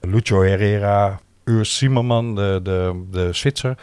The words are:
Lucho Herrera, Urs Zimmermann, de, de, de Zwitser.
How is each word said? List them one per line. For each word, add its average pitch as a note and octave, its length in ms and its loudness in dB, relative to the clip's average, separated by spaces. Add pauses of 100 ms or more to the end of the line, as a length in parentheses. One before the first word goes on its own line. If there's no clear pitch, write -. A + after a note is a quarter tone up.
Lucho G2 420 2
Herrera, G2+ 800 2 (240)
Urs A2 340 0
Zimmermann, A#2+ 560 0
de, G2 280 0
de, F#2 480 -2
de F2+ 220 -2
Zwitser. B2+ 500 -4